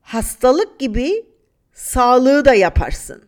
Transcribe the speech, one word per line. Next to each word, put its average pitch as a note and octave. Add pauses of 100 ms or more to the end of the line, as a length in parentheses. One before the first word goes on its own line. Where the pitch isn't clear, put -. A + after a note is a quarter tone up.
Hastalık B3+
gibi C4+ (480)
sağlığı B3+
da C4+
yaparsın. -